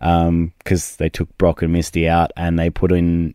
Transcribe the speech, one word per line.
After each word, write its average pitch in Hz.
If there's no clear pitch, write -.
um, 85
'cause -
they 80
took -
Brock 85
and 82
Misty 82
out 82
and 85
they 82
put 87
in, 85